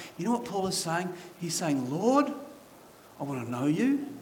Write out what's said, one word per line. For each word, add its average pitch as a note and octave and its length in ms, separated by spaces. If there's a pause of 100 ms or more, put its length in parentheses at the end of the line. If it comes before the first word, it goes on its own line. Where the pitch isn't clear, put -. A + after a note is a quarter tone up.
(180)
You E3+ 80
know A#3 80
what A3+ 120
Paul F#3+ 220
is F3+ 100
saying? F3 340 (280)
He's E3 160
saying, C#3 340
"Lord, A#3 420 (880)
I C#3+ 40
want C#3 200
to A2+ 60
know A#2+ 160
you. A#3 400 (160)